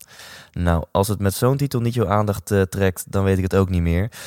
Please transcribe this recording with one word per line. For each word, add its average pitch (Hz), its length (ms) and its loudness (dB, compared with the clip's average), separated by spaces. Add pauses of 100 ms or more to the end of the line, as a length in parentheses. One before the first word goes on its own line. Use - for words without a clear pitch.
(520)
Nou, 85 400 0
als 98 160 2
het 104 120 -2
met 98 140 0
zo'n 131 240 0
titel 135 220 -2
niet 117 140 -2
jouw 117 140 0
aandacht, 101 440 0
eh, 101 100 4
trekt, 95 460 -2
dan 98 160 -2
weet 95 140 2
ik 95 60 0
het 92 120 -2
ook 95 140 2
niet 90 120 0
meer. 85 300 0 (160)